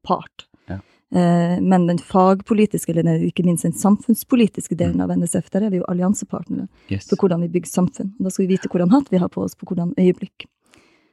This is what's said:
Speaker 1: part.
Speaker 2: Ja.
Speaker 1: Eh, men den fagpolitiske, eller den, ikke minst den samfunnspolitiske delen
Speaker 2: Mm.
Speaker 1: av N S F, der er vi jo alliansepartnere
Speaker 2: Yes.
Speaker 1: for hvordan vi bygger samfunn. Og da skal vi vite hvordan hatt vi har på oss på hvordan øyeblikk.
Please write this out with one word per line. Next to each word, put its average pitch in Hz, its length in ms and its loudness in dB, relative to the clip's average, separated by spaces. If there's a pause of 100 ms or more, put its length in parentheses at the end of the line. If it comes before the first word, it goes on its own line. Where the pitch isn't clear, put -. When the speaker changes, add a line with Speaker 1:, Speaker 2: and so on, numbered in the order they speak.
Speaker 1:
part. - 400 -6 (240)
Speaker 2:
Ja. 95 80 -8 (340)
Speaker 1:
Eh, 175 480 2
men 185 280 4
den 175 100 0
fagpolitiske, 190 920 2
eller 165 140 0
den, 165 240 0
ikke 175 160 -2
minst 170 200 0
den 170 100 0
samfunnspolitiske - 1040 0
delen 170 200 0
Speaker 2:
Mm. 180 60 0
Speaker 1:
av 180 140 -2
N 180 60 0
S 170 120 -4
F, 180 140 -4
der 196 140 -2
er 220 80 0
vi 185 60 0
jo 175 120 -2
alliansepartnere 185 760 -4 (220)
Speaker 2:
Yes. 98 200 -6
Speaker 1:
for 202 80 2
hvordan 175 240 0
vi 175 60 -2 (120)
bygger 175 140 -6
samfunn. 190 460 -2
Og - 60 -4
da 185 40 -2
skal 190 180 -2
vi 185 80 2
vite - 140 -6
hvordan 175 220 0
hatt 277 180 4
vi 185 80 0
har 175 120 0
på - 140 -6
oss - 120 -8
på - 100 -20
hvordan 175 320 -4
øyeblikk. - 480 0 (680)